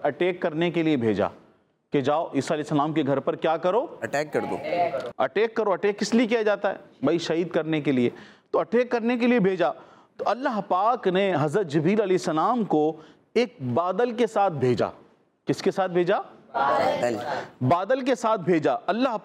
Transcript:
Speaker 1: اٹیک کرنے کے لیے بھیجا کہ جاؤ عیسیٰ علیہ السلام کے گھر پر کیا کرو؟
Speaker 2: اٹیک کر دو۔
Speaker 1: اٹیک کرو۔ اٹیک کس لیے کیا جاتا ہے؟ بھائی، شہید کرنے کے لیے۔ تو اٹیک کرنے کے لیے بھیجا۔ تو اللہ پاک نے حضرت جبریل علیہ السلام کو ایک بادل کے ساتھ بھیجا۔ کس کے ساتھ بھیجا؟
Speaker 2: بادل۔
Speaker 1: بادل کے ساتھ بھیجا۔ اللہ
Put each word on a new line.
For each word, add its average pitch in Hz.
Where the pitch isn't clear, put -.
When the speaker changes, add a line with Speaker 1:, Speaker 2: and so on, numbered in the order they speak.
Speaker 1:
اٹیک 180
کرنے 170
کے 165
لیے 156
بھیجا 104
کہ 147
جاؤ 147
عیسیٰ 135
علیہ 151
السلام 151
کے 151
گھر 139
پر 160
کیا 165
کرو؟ 185
Speaker 2:
اٹیک 143
کر 123
دو۔ -
Speaker 1:
اٹیک 214
کرو۔ 208
اٹیک 202
کس 208
لیے 233
کیا 226
جاتا 208
ہے؟ 147
بھائی، 170
شہید 165
کرنے 156
کے 147
لیے۔ 123
تو -
اٹیک 233
کرنے 240
کے 240
لیے 247
بھیجا۔ 180
تو -
اللہ 226
پاک 214
نے 190
حضرت 156
جبریل 165
علیہ 190
السلام 185
کو 156
ایک 233
بادل 185
کے 226
ساتھ 196
بھیجا۔ 127
کس -
کے -
ساتھ 185
بھیجا؟ 180
Speaker 2:
بادل۔ -
Speaker 1:
بادل 190
کے 254
ساتھ 220
بھیجا۔ 151
اللہ 226